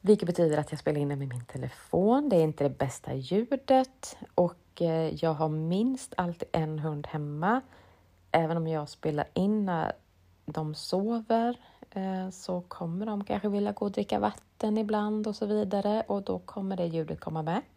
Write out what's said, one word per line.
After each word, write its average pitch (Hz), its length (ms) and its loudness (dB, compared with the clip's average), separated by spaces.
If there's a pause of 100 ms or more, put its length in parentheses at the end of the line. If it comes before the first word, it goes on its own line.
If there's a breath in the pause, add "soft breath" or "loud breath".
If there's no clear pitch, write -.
Vilket 196 260 6
betyder 165 320 4
att 147 140 -4
jag 151 80 -8
spelar 147 200 0
in 143 80 0
den 143 100 -2
med 139 100 -4
min 123 160 -6
telefon. 196 840 0
Det 202 80 4
är 165 60 8
inte 156 220 2
det 135 140 0
bästa 135 360 -4
ljudet. 262 1000 0 (180)
Och, - 480 0
eh, 160 420 0
jag 160 100 4
har 156 140 0
minst 180 680 0
alltid 175 360 -4
en 156 260 0
hund 151 280 -4
hemma. 156 540 -2 (720 loud breath)
Även 165 260 4
om 165 100 0
jag 156 220 -2
spelar 147 460 -2
in 202 320 2
när 170 260 0 (520)
de 156 300 -4
sover, 226 840 0 (340 loud breath)
eh, 190 400 -4
så 180 300 -6
kommer 180 460 -6
de 202 180 -4
kanske 208 240 -2
vilja 202 240 0
gå 208 120 -4
och 202 80 -2
dricka 208 260 0
vatten 214 600 -2
ibland 214 480 0
och 208 100 -4
så 214 100 -2
vidare. 208 600 0
Och 202 160 -2
då 185 160 -2
kommer 190 380 -6
det 175 100 0
ljudet 165 340 -4
komma 160 220 -4
med. 170 180 0 (160)